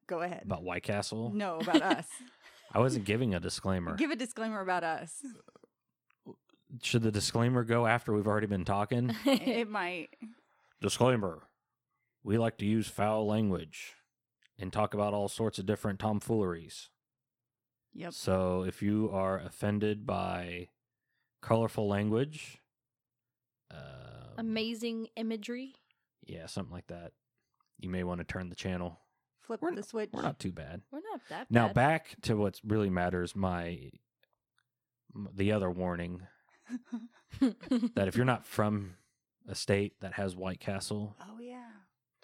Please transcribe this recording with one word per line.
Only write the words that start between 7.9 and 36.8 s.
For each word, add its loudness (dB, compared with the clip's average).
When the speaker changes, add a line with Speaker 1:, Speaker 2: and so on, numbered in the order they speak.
Speaker 2:
we've 4
already 4
been 0
talking? 2
Speaker 3:
<laughs> -12
Speaker 1:
It, 4
it 0
might. -4
Speaker 2:
Disclaimer. 2
We 2
like 2
to -2
use 4
foul 2
language 0
and -6
talk 2
about 2
all 0
sorts -2
of -4
different 0
tomfooleries. 0
Speaker 1:
Yep. -10
Speaker 2:
So 2
if -4
you 4
are 2
offended 0
by -4
colorful 2
language, 0
um, -16
Speaker 3:
Amazing -4
imagery. -6
Speaker 2:
yeah, -12
something -8
like -12
that, -14
you -8
may -2
wanna -2
turn -6
the -12
channel. -4
Speaker 1:
Flip -8
Speaker 2:
We're -2
Speaker 1:
the -6
Speaker 2:
n-, -8
Speaker 1:
switch. -6
Speaker 2:
we're -4
not -4
too -4
bad. -12
Speaker 3:
We're -10
not -8
that -10
Speaker 2:
Now 8
Speaker 3:
bad. -2
Speaker 2:
back 2
to 0
what 0
really 2
matters, 0
my, -2
m-, -8
the 4
other 2
warning, -2
Speaker 3:
<laughs> -12